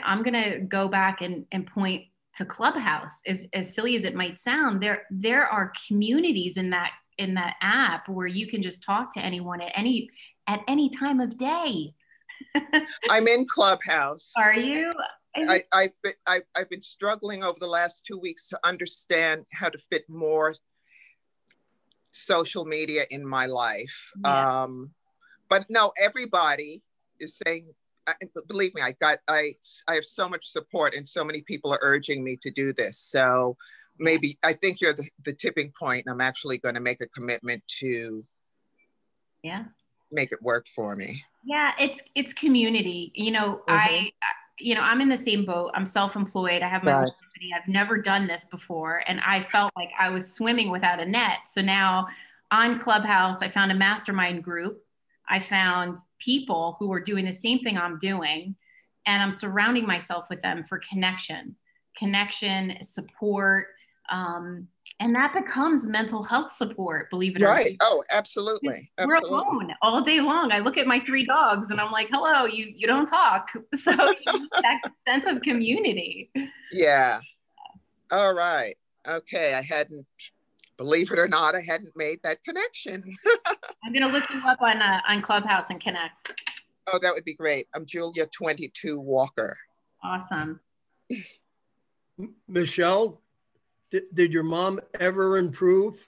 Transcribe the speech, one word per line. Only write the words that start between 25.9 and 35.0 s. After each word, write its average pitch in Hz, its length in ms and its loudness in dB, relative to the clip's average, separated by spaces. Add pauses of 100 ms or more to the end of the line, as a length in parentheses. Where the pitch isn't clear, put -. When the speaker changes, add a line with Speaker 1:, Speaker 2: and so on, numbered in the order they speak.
Speaker 2:
everybody 170 800 0 (380)
is 156 260 -16
saying, 165 220 -4 (400)
I, 160 140 2
b-, 196 60 -12 (200)
believe 196 260 -2
me, 160 80 -6
I 131 120 -2
got, 151 340 2
I, 151 260 2 (340)
I 165 80 0
have 151 100 0
so 190 220 -4
much 180 220 -10
support 156 460 -2
and 143 120 -10
so 170 160 -4
many 151 200 -8
people 147 280 -6
are 139 100 2
urging 139 420 2
me 131 180 -8
to 135 100 -10
do 135 220 -2
this. 110 240 -4
So 127 580 2 (440)
maybe, 156 440 0
I 160 100 4
think 190 280 -4
you're 160 120 4
the, 143 140 -12 (160)